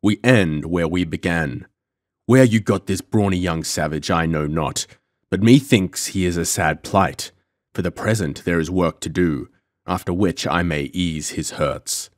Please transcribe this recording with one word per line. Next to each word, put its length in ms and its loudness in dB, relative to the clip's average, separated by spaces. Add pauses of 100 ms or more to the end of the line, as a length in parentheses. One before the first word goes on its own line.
We 220 0
end 420 4
where 220 0
we 180 0
began. 600 -4 (580)
Where 180 6
you 160 6
got 280 -2
this 140 -2
brawny 360 0
young 260 -2
savage, 460 -4
I 160 2
know 220 0
not, 380 -4 (440)
but 140 -2
methinks 640 4
he 180 -2
is 120 0
a 80 0
sad 380 -2
plight. 480 0 (420)
For 80 -8
the 100 -4
present 540 -4
there 140 0
is 100 -2
work 320 0
to 80 -8
do, 400 -2 (360)
after 280 -4
which 340 -2
I 160 0
may 200 -2 (100)
ease 380 -4
his 200 -8
hurts. 680 -6